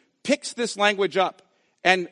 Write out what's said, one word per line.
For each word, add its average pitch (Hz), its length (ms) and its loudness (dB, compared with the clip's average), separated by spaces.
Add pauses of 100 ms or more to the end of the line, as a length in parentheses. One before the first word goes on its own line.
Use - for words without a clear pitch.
(240)
picks - 280 -4
this 240 240 -6
language 196 400 0
up 185 260 -2 (440)
and 180 260 2